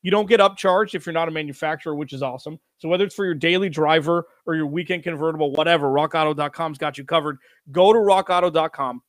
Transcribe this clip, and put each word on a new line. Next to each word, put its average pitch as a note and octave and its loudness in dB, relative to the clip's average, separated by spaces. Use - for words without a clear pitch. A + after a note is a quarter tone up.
You F3+ -4
don't G#3 2
get G#3+ 4
upcharged G3 2
if E3 -8
you're E3+ -10
not E3 -2
a - -6
manufacturer, D#3 -6
which D3 -8
is C3+ -8
awesome. C3+ -10
So D#3+ -10
whether F3+ 2
it's G3 -8
for G3+ -4
your F3 -2
daily F3 0
driver D#3 0
or E3 -2
your D#3 -2
weekend D#3 -6
convertible, D#3 -2
whatever, D#3 2
rock D3 0
auto D#3 2
dot D3 -4
com's D#3 -8
got D3 -6
you C#3 -14
covered. D3+ -2
Go F#3 6
to A3+ 6
rock G3 2
auto F3+ 2
dot D#3+ 0
com B2+ -6